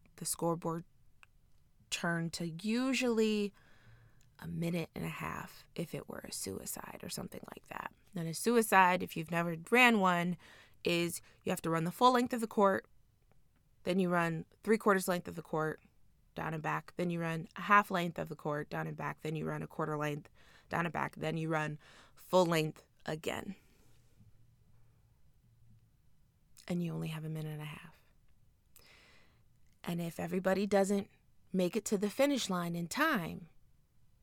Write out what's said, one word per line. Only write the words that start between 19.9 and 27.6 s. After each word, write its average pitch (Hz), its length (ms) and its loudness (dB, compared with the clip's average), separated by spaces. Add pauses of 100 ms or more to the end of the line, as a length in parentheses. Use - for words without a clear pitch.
length, 147 320 -4 (400)
down 170 160 0
and 160 80 -6
back, 139 240 -4
then 160 200 -4
you 160 120 -4
run 151 280 -2 (380)
full 185 300 4
length 160 380 0 (220)
again. - 500 -6 (3000)
And 175 160 -2
you 165 100 -4
only 160 160 -6
have 156 160 -8
a 156 40 -6
minute 156 240 -8
and 151 80 -10